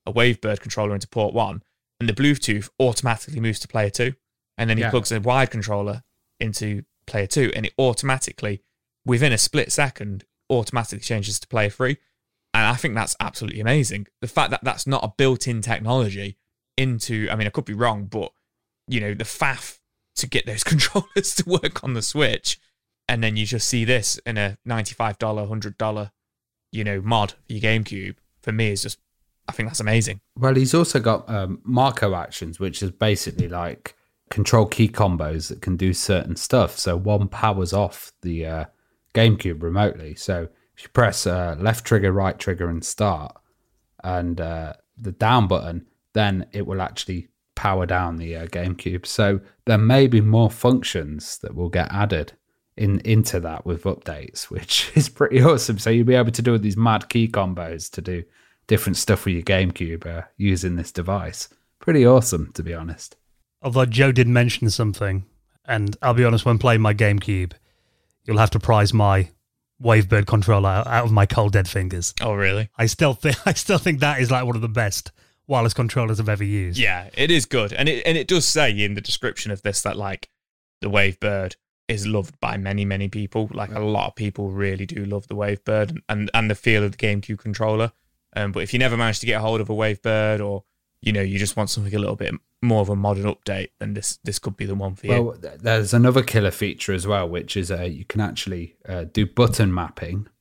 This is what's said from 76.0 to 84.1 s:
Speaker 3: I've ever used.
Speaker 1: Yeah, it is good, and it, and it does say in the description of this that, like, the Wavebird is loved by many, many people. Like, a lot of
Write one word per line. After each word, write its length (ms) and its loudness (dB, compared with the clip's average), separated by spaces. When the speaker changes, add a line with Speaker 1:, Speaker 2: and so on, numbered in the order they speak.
Speaker 3:
I've 80 -2
ever 160 0
used. 340 -2
Speaker 1:
Yeah, 380 0
it 140 2
is 160 4
good, 260 -2
and 160 0
it, 160 -2
and 140 2
it 100 -4
does 180 2
say 240 2
in 240 0
the 60 -6
description 500 -4
of 120 -8
this 200 -2
that, 140 -4
like, 320 -8
the 80 -4
Wavebird 640 0
is 200 -4
loved 340 -2
by 180 -4
many, 260 -2
many 240 -2
people. 440 -4
Like, 200 -8
a 80 -6
lot 280 0
of 80 -12